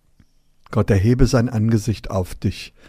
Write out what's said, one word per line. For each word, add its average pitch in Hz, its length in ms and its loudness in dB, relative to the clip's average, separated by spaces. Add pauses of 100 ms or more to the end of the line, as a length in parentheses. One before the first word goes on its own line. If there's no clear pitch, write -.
(720)
Gott 107 180 0
erhebe 120 380 4
sein 123 220 2
Angesicht 110 600 -2
auf 95 260 -4
dich - 380 -6 (160)